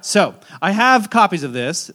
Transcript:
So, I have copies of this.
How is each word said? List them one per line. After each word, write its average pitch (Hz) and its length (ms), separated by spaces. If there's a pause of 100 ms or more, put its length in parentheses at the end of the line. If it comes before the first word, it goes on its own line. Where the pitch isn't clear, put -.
So, 170 340 (260)
I 180 100
have 233 380
copies 196 340
of 127 100
this. 127 420